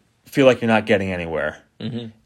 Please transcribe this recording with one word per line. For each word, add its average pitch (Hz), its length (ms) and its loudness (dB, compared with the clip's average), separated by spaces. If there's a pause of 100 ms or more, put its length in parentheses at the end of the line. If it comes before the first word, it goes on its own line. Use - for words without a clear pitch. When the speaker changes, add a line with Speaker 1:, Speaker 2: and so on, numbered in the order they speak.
(260)
Speaker 1:
feel 139 200 2
like 123 160 4
you're 120 60 -2
not 110 180 2
getting 98 260 0
anywhere. 80 480 -6 (200)
Speaker 2:
Mm-hmm. 120 280 -10 (180)